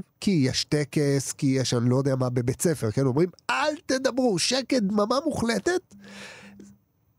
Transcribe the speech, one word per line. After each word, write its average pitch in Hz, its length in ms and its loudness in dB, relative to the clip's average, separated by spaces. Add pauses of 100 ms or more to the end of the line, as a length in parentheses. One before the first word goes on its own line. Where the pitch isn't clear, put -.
(200)
כי - 100 2
יש 143 340 2
טקס, 143 680 0
כי - 140 -2
יש, 131 280 0
אני 123 160 2
לא 127 60 4
יודע 135 200 2
מה, 127 140 0
בבית 123 320 -2
ספר, 139 280 0
כן? 139 160 0
אומרים, 143 220 2 (220)
"אל 277 240 0 (120)
תדברו, 254 520 0
שקט, 254 440 0
דממה 208 420 0
מוחלטת." 240 680 -2 (1200)